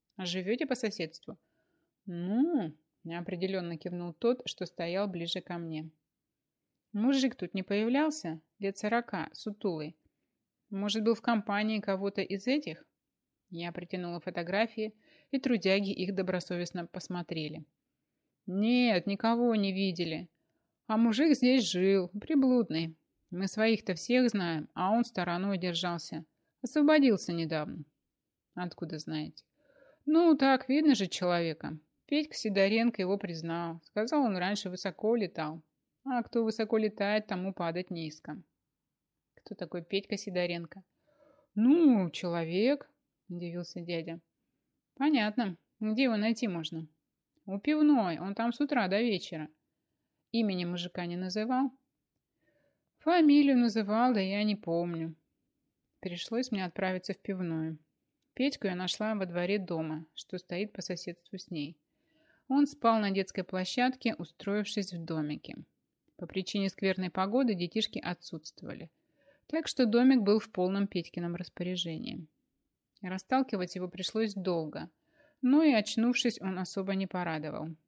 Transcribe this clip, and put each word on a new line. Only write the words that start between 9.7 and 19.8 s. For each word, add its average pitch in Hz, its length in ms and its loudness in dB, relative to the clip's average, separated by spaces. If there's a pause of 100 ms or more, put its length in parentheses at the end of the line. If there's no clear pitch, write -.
Может, 202 320 -2
был 226 120 4
в 220 80 -10
компании 214 580 0
кого-то 196 400 -2
из - 260 -4
этих?" 262 380 -2 (640)
Я 170 240 -8
протянула 175 480 -6
фотографии, 202 760 -4 (360)
и 277 100 0
трудяги 196 500 2
их 190 240 -4
добросовестно 180 720 -4
посмотрели. 160 800 -8 (840)
"Нет, 220 600 2
никого 233 480 2
не 196 180 2
видели. 175 560 -2 (580)